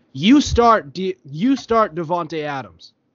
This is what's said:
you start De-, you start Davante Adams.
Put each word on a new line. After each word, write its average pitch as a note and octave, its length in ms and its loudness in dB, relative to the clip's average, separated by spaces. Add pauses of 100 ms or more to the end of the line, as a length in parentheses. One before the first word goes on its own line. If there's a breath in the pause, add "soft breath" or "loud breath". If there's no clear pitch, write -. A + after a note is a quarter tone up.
(120)
you G#3+ 280 4
start A3 520 2
De-, F#3 320 -8
you E3 300 -2
start A3 400 -2
Davante E3 480 -6
Adams. C3 520 -12 (200)